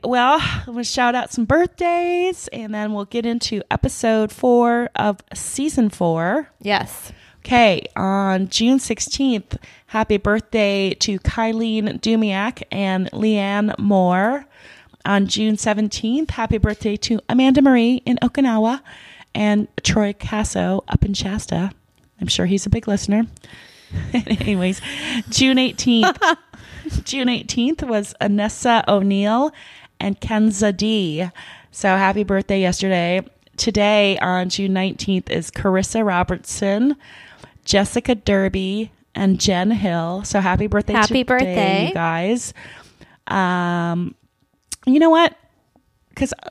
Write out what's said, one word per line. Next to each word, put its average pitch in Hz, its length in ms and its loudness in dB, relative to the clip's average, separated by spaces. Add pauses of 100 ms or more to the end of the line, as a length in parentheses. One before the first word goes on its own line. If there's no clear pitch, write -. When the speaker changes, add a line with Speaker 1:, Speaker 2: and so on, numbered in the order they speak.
Speaker 1:
well, 254 380 2
I'm - 240 -6
gonna 240 180 -8
shout 247 320 0
out - 160 -4
some 233 140 -2
birthdays, 349 1040 0
and 214 260 -10
then 214 160 -4
we'll 202 140 -4
get 233 200 -4
into 233 360 -4 (100)
episode 220 580 0
four 240 680 2
of 208 220 0 (140)
season 269 560 -2
four. 180 600 0 (100)
Speaker 2:
Yes. - 540 -4 (320)
Speaker 1:
Okay, 226 400 4 (100)
on 190 540 0
June 247 280 2
sixteenth, 240 760 -4 (300)
happy 220 320 0
birthday 202 800 0
to 202 240 -2
Kylene 226 840 -2
Dumiak 220 640 0 (100)
and 190 380 -2
Leanne 208 680 0
Moore. 202 680 2 (600)
On 196 220 2
June 214 300 0
seventeenth, 220 760 -2
happy 226 260 -2
birthday 208 400 0
to - 320 -2
Amanda 262 320 6
Marie 254 440 6
in 247 160 0
Okinawa 240 600 2 (520)
and 208 340 2 (160)
Troy 208 300 2
Casso 196 760 -2
up - 160 0
in 196 80 2
Shasta. 190 580 -4 (480)
I'm 180 80 -6
sure - 180 0
he's 185 200 0
a 202 40 -6
big 220 180 -6
listener. 208 380 0 (480)
<laughs> - 400 -10
Anyways, 190 680 -2 (480)
June 262 300 2
eighteenth, 254 600 2 (400)
Speaker 2:
<laughs> - 460 -8
Speaker 1:
June 262 240 -2
eighteenth 247 540 -2
was 214 360 -2
Anessa 208 680 0
O'Neill 202 640 2 (480)
and 196 200 -4
Kenza 214 560 0
D. 185 500 -2 (460)
So - 180 -4
happy 196 340 2
birthday 196 360 0
yesterday. 180 600 0 (340)
Today, 208 640 2
on 185 300 0
June 196 240 -2
nineteenth, 190 560 -2
is - 220 -4
Carissa 196 540 0
Robertson, 196 920 0 (680)
Jessica 220 500 0
Derby, 196 800 -2 (240)
and 190 240 0
Jen 190 320 0
Hill. 180 540 -2
So 196 160 0
happy 185 260 2
birthday 208 260 -2
Speaker 2:
Happy 214 140 4
Speaker 1:
today, 254 160 2
Speaker 2:
birthday. 214 640 0
Speaker 1:
you - 60 -4
guys. 170 600 -2 (760)
Um, 175 840 -2 (720)
you 262 140 6
know 330 100 6
what? 320 260 4 (800)
'Cause, - 180 -4 (180)